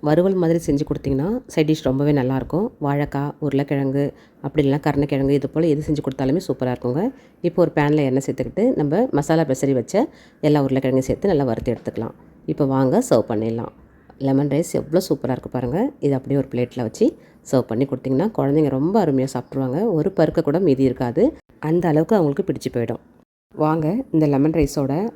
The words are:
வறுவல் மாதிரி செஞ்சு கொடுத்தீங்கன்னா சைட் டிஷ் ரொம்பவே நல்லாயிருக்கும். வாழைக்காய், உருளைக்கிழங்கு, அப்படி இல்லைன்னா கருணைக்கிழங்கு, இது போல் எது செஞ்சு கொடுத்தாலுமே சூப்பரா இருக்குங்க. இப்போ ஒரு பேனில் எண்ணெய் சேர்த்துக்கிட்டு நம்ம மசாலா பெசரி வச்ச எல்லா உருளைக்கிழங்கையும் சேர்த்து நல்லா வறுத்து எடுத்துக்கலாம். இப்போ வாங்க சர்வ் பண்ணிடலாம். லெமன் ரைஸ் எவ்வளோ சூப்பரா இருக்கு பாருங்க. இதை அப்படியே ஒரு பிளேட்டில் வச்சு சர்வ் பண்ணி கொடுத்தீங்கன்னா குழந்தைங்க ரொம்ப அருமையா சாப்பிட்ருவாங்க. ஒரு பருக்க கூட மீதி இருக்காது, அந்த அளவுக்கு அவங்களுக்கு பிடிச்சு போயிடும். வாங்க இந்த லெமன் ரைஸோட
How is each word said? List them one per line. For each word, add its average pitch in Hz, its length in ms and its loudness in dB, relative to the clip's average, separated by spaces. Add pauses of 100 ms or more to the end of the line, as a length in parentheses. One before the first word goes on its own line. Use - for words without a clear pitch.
வறுவல் 180 360 4
மாதிரி 170 240 2
செஞ்சு 147 220 0
கொடுத்தீங்கன்னா 139 380 -2 (260)
சைட் 156 160 2
டிஷ் 156 180 0
ரொம்பவே 143 320 2
நல்லாயிருக்கும். 131 440 -2 (220)
வாழைக்காய், 143 480 -2 (120)
உருளைக்கிழங்கு, 139 600 0 (400)
அப்படி 143 180 0
இல்லைன்னா 139 220 2
கருணைக்கிழங்கு, 143 540 0
இது - 160 -6
போல் 160 180 2
எது 143 140 -2
செஞ்சு 143 180 -2
கொடுத்தாலுமே 139 400 -2
சூப்பரா 127 300 -2
இருக்குங்க. 123 260 -2 (460)
இப்போ 175 160 -2
ஒரு 156 120 2
பேனில் 151 300 2
எண்ணெய் 135 220 0
சேர்த்துக்கிட்டு 131 360 -4 (160)
நம்ம 151 220 0 (160)
மசாலா 160 320 2
பெசரி 135 300 0
வச்ச 117 140 -6 (540)
எல்லா 147 200 4
உருளைக்கிழங்கையும் 131 420 0
சேர்த்து 196 220 0
நல்லா 143 180 2
வறுத்து 113 240 -2
எடுத்துக்கலாம். - 420 -8 (380)
இப்போ 151 200 0
வாங்க 135 360 2
சர்வ் 117 220 4
பண்ணிடலாம். 113 400 -4 (560)
லெமன் 139 280 2
ரைஸ் 165 240 -2
எவ்வளோ 160 300 0
சூப்பரா 131 260 -2
இருக்கு - 220 -10
பாருங்க. 123 200 -2 (280)
இதை 143 140 2
அப்படியே 135 220 0
ஒரு 131 140 -4
பிளேட்டில் 123 320 -2
வச்சு 214 200 0 (440)
சர்வ் 127 220 0
பண்ணி 131 180 0
கொடுத்தீங்கன்னா 131 360 -2 (120)
குழந்தைங்க 143 380 2
ரொம்ப 170 260 0
அருமையா 135 320 0
சாப்பிட்ருவாங்க. 131 420 -4 (220)
ஒரு 151 200 0
பருக்க 156 300 2
கூட 151 100 2 (100)
மீதி 131 220 4
இருக்காது, 127 340 0 (440)
அந்த 170 240 2
அளவுக்கு 165 260 4
அவங்களுக்கு 156 300 0
பிடிச்சு 131 280 -4
போயிடும். 117 260 -4 (640)
வாங்க 156 200 0 (300)
இந்த 156 180 4
லெமன் 156 260 2
ரைஸோட 139 360 0 (200)